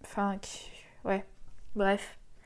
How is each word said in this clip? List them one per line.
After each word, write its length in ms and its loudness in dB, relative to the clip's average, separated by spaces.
enfin, 380 0
qui, 300 -10
ouais, 200 4
bref. 420 4